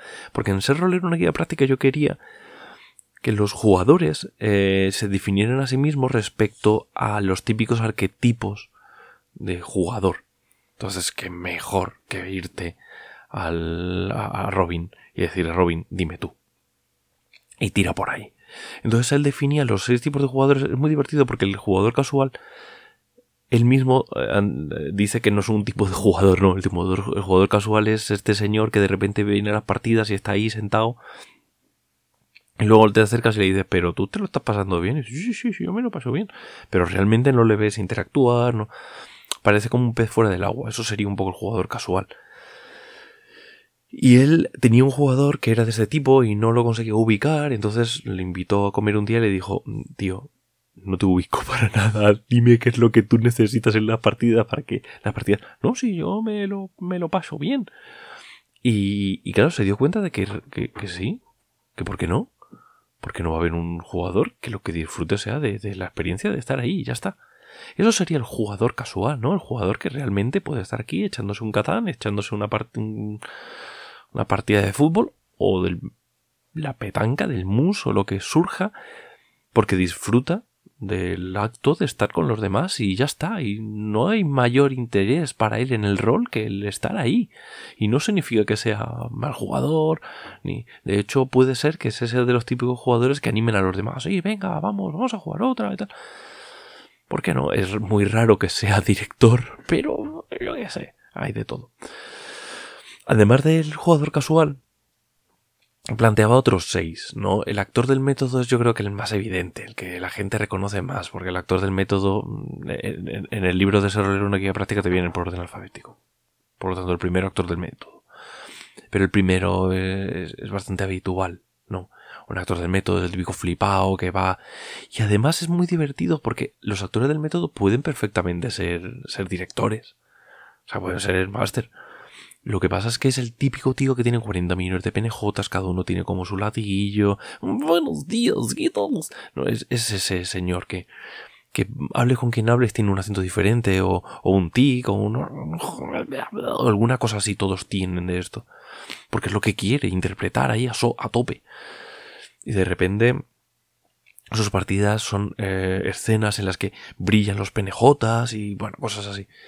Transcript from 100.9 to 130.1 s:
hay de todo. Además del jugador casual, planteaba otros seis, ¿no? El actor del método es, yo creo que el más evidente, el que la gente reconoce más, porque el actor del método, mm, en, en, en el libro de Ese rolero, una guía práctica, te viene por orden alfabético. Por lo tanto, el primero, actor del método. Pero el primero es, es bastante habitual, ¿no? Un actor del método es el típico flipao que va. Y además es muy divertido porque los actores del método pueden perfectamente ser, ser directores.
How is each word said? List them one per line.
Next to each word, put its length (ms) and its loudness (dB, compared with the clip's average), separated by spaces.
hay 180 -6
de 140 -6
todo. 240 -10
Además 380 6
del 320 2
jugador 360 2
casual, 460 2
planteaba 400 6
otros 300 4
seis, 480 -6
¿no? 300 -2
El 120 -4
actor 300 0
del 120 4
método 400 0
es, 80 0
yo 120 2
creo 160 4
que 80 -4
el 80 -4
más 220 -6
evidente, 520 -4
el 80 -18
que 260 -10
la 120 -8
gente 260 -6
reconoce 460 -4
más, 260 -8
porque 200 -10
el 60 -4
actor 240 0
del 120 0
método, 500 0
mm, 480 -10
en, 380 -8
en, 240 -8
en 140 -2
el 120 2
libro 240 6
de 60 2
Ese 140 0
rolero, 260 2
una 100 2
guía 160 -2
práctica, 300 -2
te 60 0
viene 200 2
por 180 -4
orden 140 -6
alfabético. 580 -16
Por 100 -4
lo 60 -2
tanto, 160 -4
el 80 0
primero, 280 0
actor 200 -4
del 100 -4
método. 460 -12
Pero 120 2
el 60 2
primero 640 2
es, 640 -4
es 140 -12
bastante 320 -6
habitual, 580 -4
¿no? 220 -10
Un 80 -8
actor 220 -4
del 100 -2
método 300 0
es 60 0
el 60 -6
típico 220 -4
flipao 640 0
que 140 -4
va. 260 -2
Y 100 -4
además 400 2
es 80 -4
muy 160 2
divertido 560 -2
porque 400 -6
los 220 -4
actores 260 0
del 100 -2
método 320 -4
pueden 300 2
perfectamente 720 -4
ser, 560 -6
ser 200 -8
directores. 680 -6